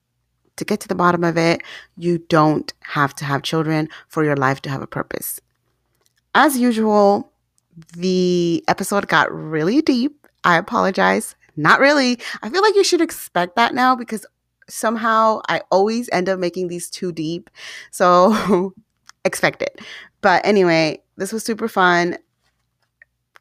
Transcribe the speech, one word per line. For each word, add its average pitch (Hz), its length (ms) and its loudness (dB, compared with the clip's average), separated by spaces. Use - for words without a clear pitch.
to - 80 -8
get - 160 -4
to - 80 -18
the 196 60 -4
bottom 175 300 0
of 165 120 0
it, 165 260 0
you 170 220 -2
don't 156 640 0
have - 360 -4
to - 80 -10
have 139 180 -4
children 156 460 -2
for 156 160 -2
your 147 120 0
life 135 260 0
to - 80 -10
have 135 120 -6
a 120 40 -14
purpose. - 540 -10
As 269 240 2
usual, 214 720 2
the 180 720 0
episode 196 400 -2
got 156 240 2
really 160 480 -2
deep. 277 460 0
I 170 120 4
apologize. 190 800 0
Not 160 240 4
really. 269 380 2
I 214 80 -10
feel 359 120 -2
like 415 120 4
you 403 100 4
should 349 160 0
expect 180 560 -4
that 233 180 0
now, 254 220 2
because 226 280 -10
somehow 220 800 0
I 165 220 -2
always 220 420 0
end 180 160 0
up 190 100 -2
making 180 300 -4
these 175 200 -10
too - 220 -8
deep. 165 400 -8
So 185 840 4
<laughs> - 260 -14
expect - 380 -2
it. - 180 -8
But 180 240 2
anyway, 170 580 2
this 190 160 -8
was 220 120 -8
super 226 240 -4
fun. 175 500 0